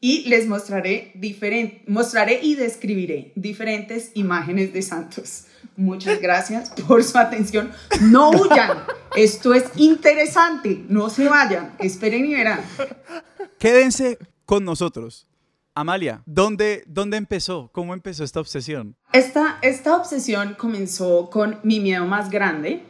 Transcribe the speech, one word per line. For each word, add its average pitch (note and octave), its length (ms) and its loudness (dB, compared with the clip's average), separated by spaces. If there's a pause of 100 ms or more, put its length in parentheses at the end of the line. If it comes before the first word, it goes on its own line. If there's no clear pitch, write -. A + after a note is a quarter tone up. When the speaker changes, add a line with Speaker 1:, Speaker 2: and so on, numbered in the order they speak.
Speaker 1:
y C4+ 280 -2
les A3+ 200 2
mostraré G3+ 640 -6
diferen-, G#3 720 -6
mostraré A#3 560 0
y D4+ 140 2
describiré G3 800 -6
diferentes G#3+ 800 -8
imágenes F#3 580 -2
de F#3 100 -6
santos. - 640 -12 (300)
Muchas F#3+ 440 -2
gracias F#3+ 500 -2
por A#3 340 4
su - 140 0
atención. A3+ 520 0 (320)
No B3+ 280 8
huyan, D#4 480 6 (380)
esto A3 380 4
es B3+ 100 6 (120)
interesante, D4+ 1120 2
no G#3 200 0
se C#4 200 2
vayan, G#3+ 500 0
esperen G#3+ 480 -2
y D4 80 -2
verán. A3 260 -2 (1000)
Speaker 2:
Quédense B3 600 2 (260)
con G3+ 200 0
nosotros. D#3 640 -8 (460)
Amalia, D3+ 520 -6
¿dónde, G3+ 600 -2
dónde G3+ 300 -6
empezó? F#3 560 -8
¿Cómo F3 220 -8
empezó F3 300 -12
esta C#3+ 160 -8
obsesión? C3+ 560 -10 (160)
Speaker 1:
Esta, D4 500 0
esta C4+ 340 0
obsesión A3 640 -4
comenzó F3+ 720 -2
con G#3+ 320 -2
mi A3 180 0
miedo F#3 240 -2
más G3 240 -4
grande. F#3+ 600 -4